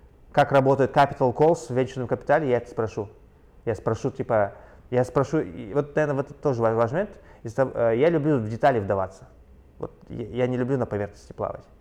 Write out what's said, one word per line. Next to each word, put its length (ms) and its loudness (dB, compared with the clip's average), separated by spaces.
как 200 2
работает 400 4
capital 400 4
calls 360 2
в 80 -6
венчурном 320 -2
капитале, 420 0
я 80 4
это 100 -6
спрошу. 420 -4
Я 120 -2
спрошу, 340 -4
типа, 440 0
я 140 2
спрошу, 380 -2
и 340 -10
вот, 200 -4
наверное, 200 0
вот 160 -4
это 80 -20
тоже 240 -2
ва-, 100 4
важный 280 0
момент. 180 -8
Из-за 140 -12
того, 180 2
э, 220 2
я 120 4
люблю 300 2
в 100 -4
детали 300 0
вдаваться. 480 -4
Вот 160 -12
я, 160 -10
я 220 -2
не 100 -2
люблю 200 0
на 100 -2
поверхности 440 -6
плавать. 340 -8